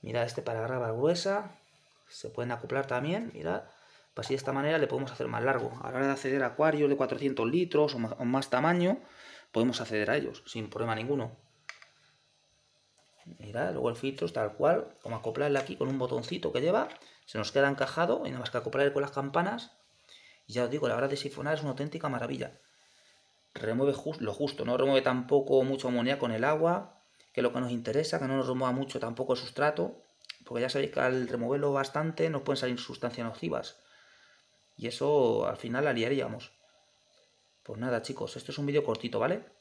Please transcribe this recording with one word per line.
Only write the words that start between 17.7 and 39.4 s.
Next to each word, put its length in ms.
y 40
nada 100
más 120
que 60
acoplarle 360
con 80
las 100
campanas. 600
Y 60
ya 100
os 80
digo, 160
la 80
verdad 140
de 80
sifonar 380
es 60
una 100
auténtica 360
maravilla. 500
Remueve 380
jus-, 300
lo 120
justo, 300
no 140
remueve 240
tampoco 640
mucho 260
amoníaco 380
en 40
el 140
agua, 560
que 80
es 20
lo 80
que 80
nos 120
interesa, 480
que 80
no 100
nos 100
remueva 240
mucho 300
tampoco 320
el 60
sustrato, 680
porque 160
ya 80
sabéis 220
que 100
al 260
removerlo 460
bastante 560
nos 140
pueden 120
salir 240
sustancias 480
nocivas. 540
Y 100
eso 580
al 120
final 260
la 80
liaríamos. 600
Pues 140
nada, 240
chicos, 360
esto 160
es 40
un 80
vídeo 200
cortito, 340
¿vale? 240